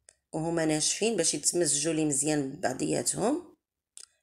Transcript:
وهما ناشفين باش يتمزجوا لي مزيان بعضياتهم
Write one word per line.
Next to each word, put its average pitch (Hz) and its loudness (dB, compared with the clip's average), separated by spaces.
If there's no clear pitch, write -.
وهما 160 0
ناشفين 160 0
باش 165 2
يتمزجوا 151 0
لي 156 2
مزيان 143 0
بعضياتهم 156 -2